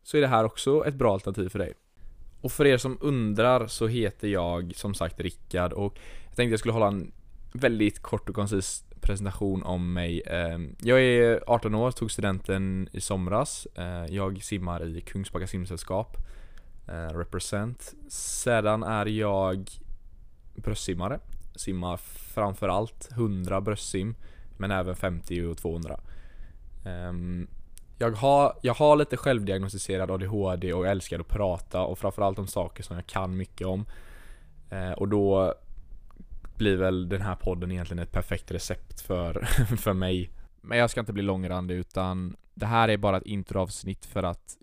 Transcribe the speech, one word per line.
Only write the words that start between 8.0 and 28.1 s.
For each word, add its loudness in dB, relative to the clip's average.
och -6
koncis -2
presentation 0
om -2
mig. 0
Ehm, -2
jag 8
är 6
arton 4
år, 2
tog -4
studenten 0
i -6
somras. -2
Ehm, -6
jag -2
simmar -4
i -6
Kungsbacka -6
simsällskap, -4
eh, -6
represent. -4
Sedan 0
är 0
jag 0
bröstsimmare. -2
Simmar -4
framförallt -2
hundra 0
bröstsim, -2
men -2
även 0
femtio -2
och -4
tvåhundra. -4
Ehm, -6
jag 2